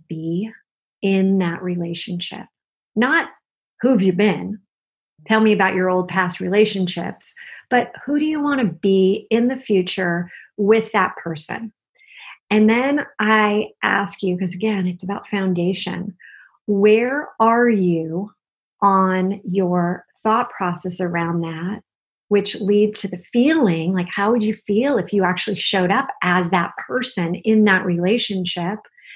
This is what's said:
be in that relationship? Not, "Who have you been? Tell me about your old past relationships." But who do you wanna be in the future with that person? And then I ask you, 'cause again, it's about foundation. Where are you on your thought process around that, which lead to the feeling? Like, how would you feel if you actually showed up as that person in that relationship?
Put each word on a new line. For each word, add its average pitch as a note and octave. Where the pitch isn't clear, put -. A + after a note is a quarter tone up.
be E3
in G3
that F3
relationship? F3
Not, C#4
"Who C4
have G#3
you F#3+
been? F#3+
Tell A3
me A3
about F#3+
your F#3
old F#3
past F3+
relationships." F#3
But B3
who D4
do D4+
you D#4
wanna C#4
be F#3+
in A#3+
the C4
future F3+
with A3
that F#3+
person? E3+
And G#3+
then C4+
I G#3+
ask G3
you, F3+
'cause F3+
again, G3
it's F3+
about G3
foundation. F3+
Where A3+
are A#3
you F3+
on F#3+
your F3+
thought A3+
process F3+
around E3+
that, E3
which G3+
lead G#3
to -
the F3+
feeling? A#3+
Like, F3+
how G3+
would A#3+
you G#3+
feel A#3+
if -
you G3+
actually F#3
showed F#3
up A#3
as F3+
that F3
person F3+
in A3
that F#3+
relationship? F#3